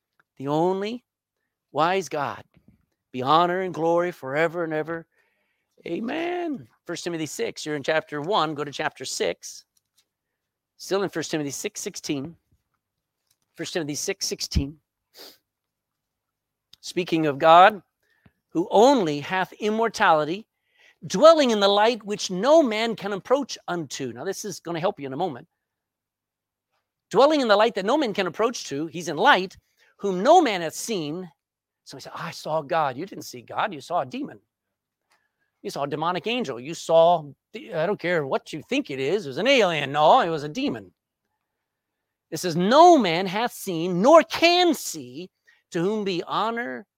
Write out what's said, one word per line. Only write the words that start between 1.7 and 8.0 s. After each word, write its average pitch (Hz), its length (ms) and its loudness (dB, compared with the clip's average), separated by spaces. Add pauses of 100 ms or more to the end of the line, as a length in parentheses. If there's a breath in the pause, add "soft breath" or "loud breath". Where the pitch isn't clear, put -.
wise 165 360 0
God. 135 360 -8 (680)
Be 127 80 -8
honor 175 420 2
and 180 120 -6
glory 170 380 0
forever 160 520 -4
and 160 80 -6
ever. 160 340 -8 (800)
Amen." 285 840 -6 (180)
First 170 180 -10
Timothy 165 220 -6
six, - 400 -8
you're 151 100 -4
in 139 60 -8
chapter 151 400 -2